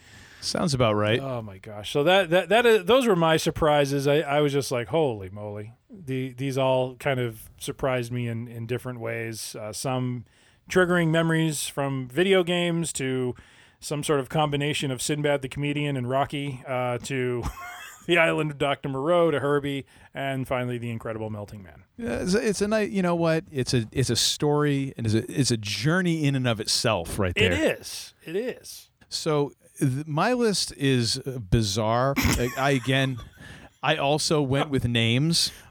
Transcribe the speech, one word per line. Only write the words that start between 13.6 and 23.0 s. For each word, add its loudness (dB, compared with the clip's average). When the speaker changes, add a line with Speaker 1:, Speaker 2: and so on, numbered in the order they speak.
Speaker 2:
some -6
sort 2
of -6
combination 0
of -6
Sinbad 0
the -8
Comedian -2
and -4
Rocky, -2
uh, -2
to -2
<laughs> -20
The 4
Island 2
of -12
Doctor 0
Moreau 2
to 2
Herbie, 0
and -4
finally -2
The -6
Incredible -6
Melting -12
Man. -20
Speaker 1:
Yeah, -6
it's 0
a, 2
it's 0
a 0
night. 0
You 0